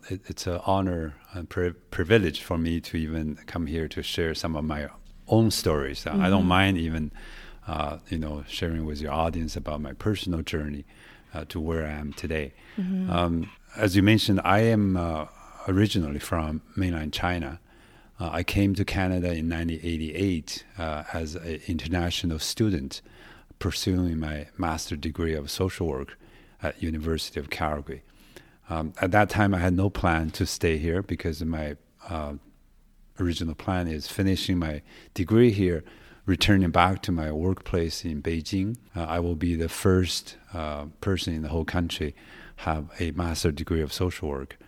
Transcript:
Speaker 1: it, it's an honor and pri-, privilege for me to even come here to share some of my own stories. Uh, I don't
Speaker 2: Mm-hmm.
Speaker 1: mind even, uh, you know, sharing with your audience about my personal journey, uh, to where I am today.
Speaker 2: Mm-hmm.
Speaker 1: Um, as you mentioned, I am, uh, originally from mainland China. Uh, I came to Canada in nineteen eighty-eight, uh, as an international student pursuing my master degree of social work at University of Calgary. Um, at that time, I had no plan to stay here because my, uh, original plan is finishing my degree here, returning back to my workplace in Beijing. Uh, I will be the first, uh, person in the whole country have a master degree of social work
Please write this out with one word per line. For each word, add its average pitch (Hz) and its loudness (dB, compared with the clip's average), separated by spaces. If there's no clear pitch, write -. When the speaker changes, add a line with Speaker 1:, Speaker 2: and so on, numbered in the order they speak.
Speaker 1:
it, 95 -8
it's - -8
an 87 -2
honor 90 2
and 85 -10
pri-, 90 -2
privilege 90 4
for 85 -2
me 82 0
to - -6
even 78 -2
come 85 -4
here 80 -2
to - -8
share 80 -2
some 80 -4
of 76 -4
my 73 -4
own 113 6
stories. 69 0
Uh, 78 -6
I 92 4
don't 101 6
Speaker 2:
Mm-hmm. 92 4
Speaker 1:
mind 95 6
even, 80 -2
uh, 76 -4
you 85 -4
know, 76 -6
sharing 82 -4
with 73 -6
your 73 -6
audience 80 -2
about 76 -6
my 69 -8
personal 92 -2
journey, 73 -4
uh, 76 -8
to 85 -6
where 80 -2
I 76 -6
am 76 -8
today. 76 -4
Speaker 2:
Mm-hmm. 185 -2
Speaker 1:
Um, 85 2
as 104 4
you 101 8
mentioned, 104 6
I 95 6
am, 107 4
uh, 80 -2
originally 92 4
from 78 -2
mainland 85 -2
China. 87 -2
Uh, 82 -4
I 85 0
came 98 4
to 98 0
Canada 90 2
in 82 -2
nineteen 82 -2
eighty-eight, 82 -2
uh, 78 -4
as 80 -6
an 82 -8
international 85 -2
student 82 -2
pursuing 90 0
my 76 -6
master 82 -2
degree 80 -2
of 73 -6
social 95 -2
work 69 -6
at - -4
University 80 -2
of 71 -8
Calgary. 73 -4
Um, 80 -4
at 92 2
that 104 6
time, 101 4
I 92 2
had 90 4
no 95 2
plan 80 2
to 92 0
stay 82 2
here 85 0
because 82 -4
my, 78 -4
uh, 76 -6
original 82 0
plan 90 -2
is 78 -6
finishing 95 0
my 78 -2
degree 110 6
here, 90 2
returning 95 4
back 90 6
to - -2
my 78 -2
workplace 85 -2
in 76 -4
Beijing. 95 -2
Uh, 87 -4
I 80 -2
will 85 0
be 85 0
the 80 0
first, - 2
uh, 76 -6
person 92 -2
in 78 -4
the 76 -4
whole 80 -2
country 85 -2
have 78 -4
a 85 -2
master 85 0
degree 80 -2
of 73 -4
social - -2
work 67 -8